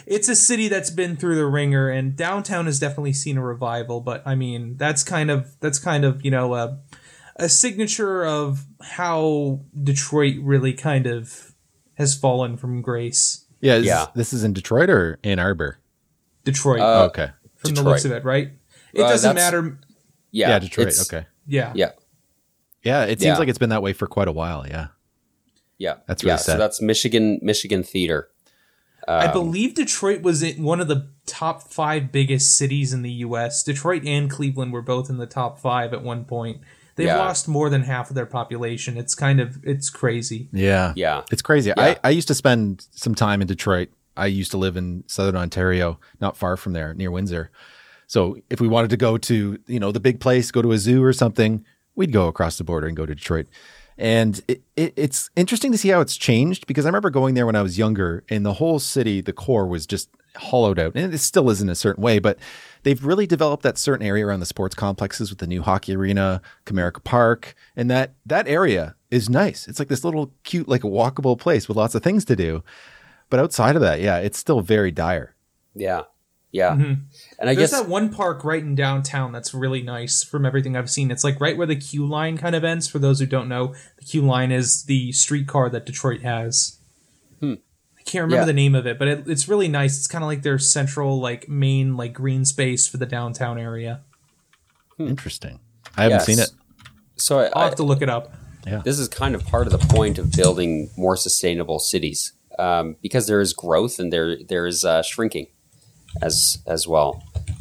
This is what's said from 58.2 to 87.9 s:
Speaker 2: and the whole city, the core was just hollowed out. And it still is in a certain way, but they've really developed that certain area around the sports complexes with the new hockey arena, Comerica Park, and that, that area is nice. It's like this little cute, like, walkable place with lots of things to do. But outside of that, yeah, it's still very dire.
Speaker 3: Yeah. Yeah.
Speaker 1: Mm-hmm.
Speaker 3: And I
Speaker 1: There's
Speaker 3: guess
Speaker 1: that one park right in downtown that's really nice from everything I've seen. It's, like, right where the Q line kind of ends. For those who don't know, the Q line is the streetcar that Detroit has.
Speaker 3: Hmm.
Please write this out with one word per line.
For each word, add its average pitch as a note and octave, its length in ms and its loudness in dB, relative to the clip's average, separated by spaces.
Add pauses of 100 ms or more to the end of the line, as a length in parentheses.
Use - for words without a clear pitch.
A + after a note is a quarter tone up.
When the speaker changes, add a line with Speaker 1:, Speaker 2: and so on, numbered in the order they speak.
Speaker 2:
and G#2+ 160 -2
the G2+ 100 0
whole D#3+ 240 0
city, A2 420 0
the F#2 120 -6
core G#2+ 340 0
was F2 200 -4
just - 240 -6 (260)
hollowed G#2+ 440 2
out. E2 160 0
And E3+ 180 -4
it D3 40 -4
still C#3 300 2
is G2+ 120 2
in G2+ 80 0
a E2+ 80 -2
certain G2 260 -2
way, A2 160 4
but G2+ 200 0 (440)
they've C#3 220 0
really F#3+ 220 2
developed D3+ 360 2
that B2 160 0
certain A2 260 0
area G#2 220 0
around G2+ 140 -2
the E2+ 60 -6
sports - 280 -6
complexes G2 560 -4
with F#2+ 80 -14
the F2 80 -8
new F2 160 -4
hockey F#2+ 320 0
arena, F#2+ 480 0 (240)
Comerica F2+ 380 -2
Park, A#2 500 2 (220)
and A#2+ 120 -2
that, B2+ 260 0 (120)
that E3 220 0
area B2+ 480 0 (160)
is A#2 180 2
nice. F3 380 0
It's - 100 -12
like C#3+ 100 -6
this C3+ 140 -2
little D#3 300 -2 (100)
cute, E3+ 260 -4
like, B2+ 140 2
walkable A#2+ 560 0
place D3 300 0
with G#2 80 -2
lots A2 180 0
of A2 80 0
things G3 240 2
to B2 100 4
do. E2 280 -2 (640)
But B2+ 80 2
outside C#3 380 2
of D3 60 4
that, D#2+ 180 4
yeah, F#2+ 180 2
it's G2 200 -4
still C3+ 220 2
very G2+ 300 2
dire. E2 460 -4 (360)
Speaker 3:
Yeah. F#2+ 300 -4 (500)
Yeah. F#2 200 4
Speaker 1:
Mm-hmm. C#3+ 100 4 (580)
Speaker 3:
And B2 100 0
I C#3 40 6
Speaker 1:
There's G3+ 180 4
Speaker 3:
guess C4+ 80 2
Speaker 1:
that G3 80 -4
one G#3 220 0
park E3+ 340 -4
right D#3 180 -2
in C#3+ 140 -2
downtown C3+ 560 -2
that's A#2 220 -12
really C3 280 -4
nice A#2+ 400 -4
from C#3+ 240 -2
everything C3 300 0
I've B2+ 140 -4
seen. C3+ 200 0
It's, B2 140 -2
like, C#3 160 -2
right D#3 160 0
where E3+ 100 0
the D#3 80 -2
Q C#3+ 320 -4
line D#3 320 -4
kind E3 160 -2
of D#3+ 80 0
ends. E3 240 -2
For D3+ 140 -4
those C#3 180 4
who C3+ 80 0
don't C3 220 -2
know, B2+ 260 -4 (240)
the - 60 -20
Q D#3 180 0
line B2+ 300 2
is B2+ 320 0
the B2+ 280 0
streetcar C#3 580 0
that A#2 160 -6
Detroit B2 360 -4
has. A#2 560 -2 (640)
Speaker 3:
Hmm. C#3 140 -4 (440)